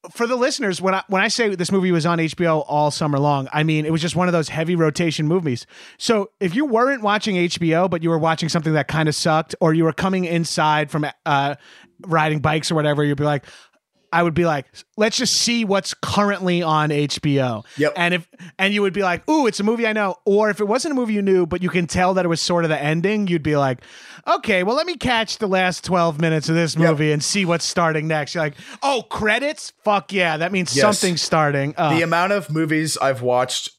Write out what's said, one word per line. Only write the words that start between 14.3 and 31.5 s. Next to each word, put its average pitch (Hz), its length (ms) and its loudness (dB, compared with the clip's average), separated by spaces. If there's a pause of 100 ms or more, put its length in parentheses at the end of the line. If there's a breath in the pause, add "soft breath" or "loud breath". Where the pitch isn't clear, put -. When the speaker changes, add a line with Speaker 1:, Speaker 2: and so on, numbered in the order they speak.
Speaker 1:
be 175 120 2
like, 147 200 -2 (300)
"Let's 214 220 0
just 247 160 0
see 233 320 0
what's 190 280 -2
currently 185 720 0
on 156 280 2
H 147 300 -2
B 139 200 2
O." 117 240 -4 (100)
Speaker 2:
Yep. 147 220 0
Speaker 1:
And 175 160 0
if, 175 160 -4 (280 loud breath)
and 196 160 0
you 208 80 2
would 196 120 0
be 202 100 -2
like, 175 260 -2
"Ooh, 302 180 4
it's 208 120 -2
a 202 60 0
movie 226 200 0
I 220 60 0
know." 202 320 -2
Or 208 260 4
if 208 120 -2
it - 20 0
wasn't 254 300 0
a - 20 -2
movie 240 180 -2
you 208 80 0
knew, 190 240 4
but 175 160 -4
you 180 60 0
can 175 200 0
tell 180 260 0
that 185 100 2
it 175 60 0
was 165 100 0
sort 175 240 0
of 160 60 0
the 151 120 -2
ending, 180 460 0
you'd 170 160 0
be 151 140 0
like, 135 220 0 (460 loud breath)
"Okay, 220 380 0
well, 226 140 0
let 320 100 -2
me 349 80 -6
catch 233 440 -2
the 214 80 -2
last 185 360 0
twelve 170 380 0
minutes 160 260 0
of 160 80 2
this 165 220 0
Speaker 2:
Yep. 170 120 4
Speaker 1:
movie 151 220 2
and 147 100 0
see 202 220 -2
what's 170 220 0
starting 160 420 0
next." 151 260 -4
You're 165 120 -2
like, 147 100 -6 (260 loud breath)
"Oh, 269 280 0
credits? 240 640 -2 (100)
Fuck 202 300 0
yeah, 170 240 0
that 175 160 -4
means 180 200 -2
Speaker 2:
Yes. - 100 4
Speaker 1:
something's 202 380 2
starting." 147 560 0